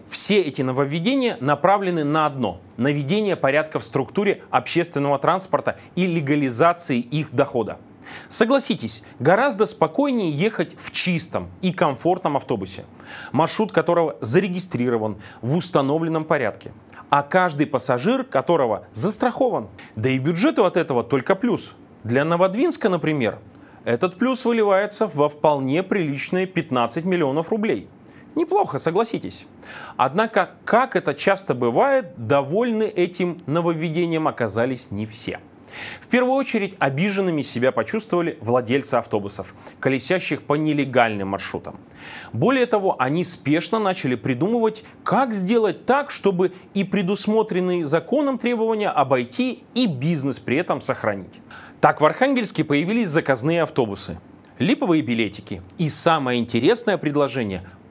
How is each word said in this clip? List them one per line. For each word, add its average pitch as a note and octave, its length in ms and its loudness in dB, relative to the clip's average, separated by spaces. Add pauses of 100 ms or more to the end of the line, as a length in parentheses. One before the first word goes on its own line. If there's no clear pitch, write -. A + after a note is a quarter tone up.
все G3+ 320 2
эти D3 200 -4
нововведения E3 760 0
направлены F3 640 2
на D3+ 220 2
одно: A#2+ 360 -2 (160)
наведение D3 580 0
порядка D3 440 0
в - 40 -6
структуре F#3 680 -2
общественного C#3+ 680 0
транспорта E3 600 0 (180)
и F3+ 120 0
легализации D3 920 0
их C#3 340 -4
дохода. A#2 440 0 (520)
Согласитесь, A3+ 720 0 (160)
гораздо G3+ 460 2
спокойнее A3 680 0
ехать F3 480 -2
в - 120 -12
чистом G#2+ 580 -2 (120)
и F3+ 120 0
комфортном E3 640 0
автобусе, G2+ 480 -6 (480)
маршрут D#3+ 400 0
которого E3 480 2
зарегистрирован B2 960 0 (240)
в C3+ 160 0
установленном D#3 680 0
порядке, C#3+ 480 -2 (380)
а C#3+ 120 4
каждый D3+ 460 2
пассажир C3+ 560 0
которого C3 680 0
застрахован. G3 720 -2 (300)
Да A#2 100 -2
и C3 120 0
бюджету F#3 440 2
от F3+ 140 2
этого C3+ 260 0
только C#3 320 0
плюс. F#3+ 380 -2 (320)
Для B2 180 2
Новодвинска, F#3+ 640 2
например, D#3 520 0 (440)
этот D3 320 0
плюс A#3+ 300 -2
выливается G#3 680 2
во C#3+ 140 4
вполне D3 560 2
приличные F3+ 640 -2
пятнадцать C#3+ 560 -2
миллионов E3 460 0
рублей. G#3 400 -2 (460)
Неплохо, E4+ 440 0
согласитесь. E3 640 -2 (520)
Однако, F3+ 540 2 (120)
как B3+ 320 2
это E3 180 0
часто F#3 400 0
бывает, F3 600 2
довольны D3+ 680 0
этим F3+ 640 -2
нововведением E3 840 0
оказались A#2+ 600 -2
не G#2 140 -6
все. - 360 -10 (600)
В - 60 -20
первую B3+ 260 2
очередь A#3 460 -2
обиженными E3 640 0
себя B2 280 0
почувствовали E3+ 680 -2
владельцы B2 540 0
автобусов, G2+ 580 -4 (260)
колесящих C3+ 600 -2
по D3 140 0
нелегальным C3 720 0
маршрутам. - 500 -6 (560)
Более A#3+ 320 2
того, G3+ 320 2
они D3 260 0
спешно E3 540 -2
начали F#3 380 0
придумывать, G#3 680 -2 (200)
как A3+ 300 2
сделать G3 520 2
так, C#4 240 2
чтобы F3+ 440 0 (200)
и G3 100 0
предусмотренные F#3+ 1040 0
законом A#3 540 0
требования A3+ 500 0
обойти, C3+ 760 0 (100)
и B3 100 2
бизнес C#3 540 -2
при B2 180 0
этом D#3 240 -2
сохранить. G2+ 600 -4 (380)
Так D3+ 220 6
в D3+ 40 8
Архангельске A#3+ 580 2
появились E3+ 460 0
заказные D3 520 2
автобусы, G2+ 580 -2 (380)
липовые E3+ 460 2
билетики A2 580 -4 (160)
и D#3 120 0
самое C3+ 500 2
интересное D#3+ 580 2
предложение — B2+ 720 -2 (220)